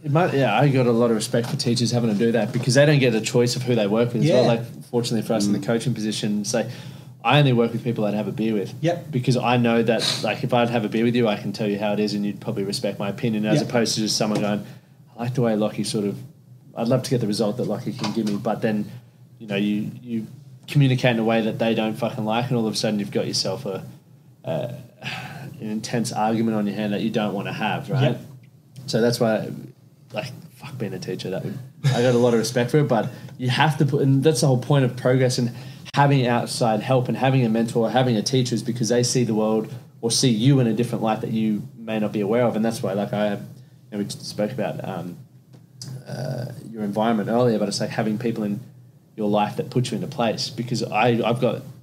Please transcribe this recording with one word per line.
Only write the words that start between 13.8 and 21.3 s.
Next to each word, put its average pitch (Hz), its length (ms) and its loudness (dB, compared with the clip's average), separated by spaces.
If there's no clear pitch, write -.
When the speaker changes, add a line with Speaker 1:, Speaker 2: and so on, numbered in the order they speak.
Speaker 1:
to 110 60 -2
just 104 160 -2
someone 107 240 0
going, 101 220 -2
"I 113 80 -8
like 123 120 -4
the 127 60 0
way 113 140 2
Lockie 107 280 -2
sort 101 220 -2
of, 98 120 -4
I'd 113 120 -2
love 127 160 2
to - 80 -8
get 120 100 2
the 107 60 -2
result 104 300 0
that 98 100 -2
Lockie 104 260 -4
can 104 200 -6
give 110 120 -2
me," 104 100 -2
but 101 280 -4
then, 107 220 0
you 117 80 -16
know, 101 100 -4
you, 104 340 -2
you 117 260 -6
communicate 127 460 4
in 113 60 0
a 110 40 0
way 113 180 2